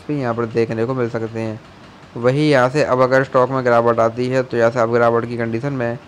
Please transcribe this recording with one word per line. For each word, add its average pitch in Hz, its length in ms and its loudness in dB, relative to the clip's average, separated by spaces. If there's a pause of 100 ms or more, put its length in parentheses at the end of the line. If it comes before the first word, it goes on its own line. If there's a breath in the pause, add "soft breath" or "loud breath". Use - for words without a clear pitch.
भी 147 120 -4
यहाँ 120 140 -2
पर 117 140 -4
देखने 113 380 -2
को 131 80 -4
मिल 123 160 -4
सकते 113 300 -8
हैं। 110 200 -8 (580)
वही 135 320 0
यहाँ 127 200 4
से 139 160 0
अब 127 160 2
अगर 131 220 4
स्टॉक 127 260 2
में 131 140 -4
गिरावट 117 360 2
आती 117 280 0
है 127 160 0
तो 127 140 -6
यहाँ 117 140 4
से 123 80 -2
अब 117 140 0
गिरावट 117 320 2
की 120 120 -8
कंडीशन 117 360 -4
में 120 240 -4 (100)